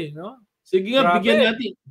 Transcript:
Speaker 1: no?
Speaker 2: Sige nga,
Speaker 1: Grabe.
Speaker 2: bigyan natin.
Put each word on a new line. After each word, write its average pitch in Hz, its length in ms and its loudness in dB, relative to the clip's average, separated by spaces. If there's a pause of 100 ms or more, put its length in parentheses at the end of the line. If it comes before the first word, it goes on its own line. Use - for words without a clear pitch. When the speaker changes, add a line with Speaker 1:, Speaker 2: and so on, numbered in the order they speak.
(160)
Speaker 1:
no? 214 240 -16 (240)
Speaker 2:
Sige 190 320 -2
nga, 269 80 4
Speaker 1:
Grabe. 233 160 4
Speaker 2:
bigyan 220 200 2 (100)
natin. 226 220 -6 (180)